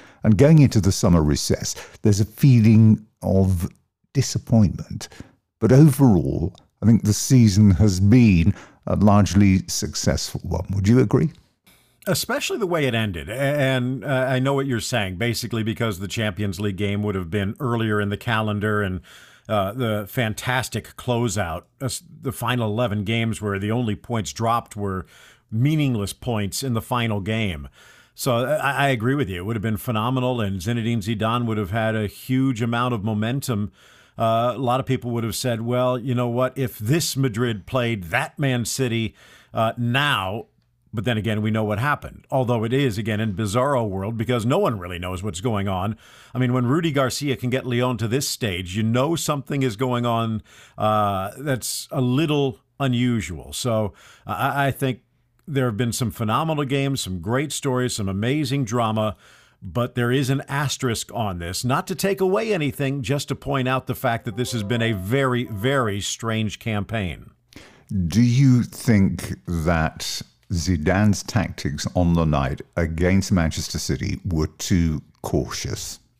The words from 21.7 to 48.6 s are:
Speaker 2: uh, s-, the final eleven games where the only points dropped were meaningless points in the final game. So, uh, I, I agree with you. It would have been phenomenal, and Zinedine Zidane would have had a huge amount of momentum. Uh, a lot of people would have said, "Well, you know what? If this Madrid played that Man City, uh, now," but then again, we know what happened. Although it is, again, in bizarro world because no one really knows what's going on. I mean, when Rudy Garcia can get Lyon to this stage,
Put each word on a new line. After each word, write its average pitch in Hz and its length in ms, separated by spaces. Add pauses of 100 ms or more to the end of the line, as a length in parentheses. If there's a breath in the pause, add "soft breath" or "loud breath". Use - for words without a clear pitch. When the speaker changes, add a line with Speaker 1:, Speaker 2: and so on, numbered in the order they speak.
Speaker 2:
uh, 135 60
s-, - 140 (220)
the 135 80
final 117 400
eleven 107 320
games 113 400
where 101 160
the 104 140
only 117 240
points 113 360
dropped 117 440
were 95 280 (460 soft breath)
meaningless 127 640
points 104 500
in 131 120
the 113 60
final 113 400
game. 92 480 (460 soft breath)
So, 123 220
uh, 127 260
I, 135 240
I - 40
agree 127 260
with 123 120
you. 92 100
It 87 60
would 113 120
have 98 60
been 110 140
phenomenal, 123 640
and 98 200
Zinedine 117 380
Zidane 110 480
would 110 120
have 98 140
had 110 240
a 107 100
huge 127 560
amount 120 320
of 101 80
momentum. 110 680 (440 soft breath)
Uh, 113 380
a 101 40
lot 127 200
of 131 80
people 123 240
would 117 140
have 110 120
said, 117 260
"Well, 127 360
you 123 160
know 123 140
what? 127 280
If 135 220
this 131 380
Madrid 120 500
played 117 380
that 123 340
Man 127 260
City, 113 520 (360 soft breath)
uh, 113 240
now," 120 720 (480)
but 107 120
then 120 100
again, 107 240
we 110 100
know 110 140
what 104 140
happened. - 520
Although 120 340
it 113 100
is, 131 240
again, 107 200
in 110 160
bizarro 117 540
world 98 300
because 113 260
no 139 140
one 151 200
really 90 200
knows 90 240
what's 92 180
going 101 260
on. 95 300 (380 soft breath)
I 123 40
mean, 123 140
when 127 140
Rudy 160 260
Garcia 135 420
can 127 140
get 123 160
Lyon 123 320
to 113 100
this 127 220
stage, 92 480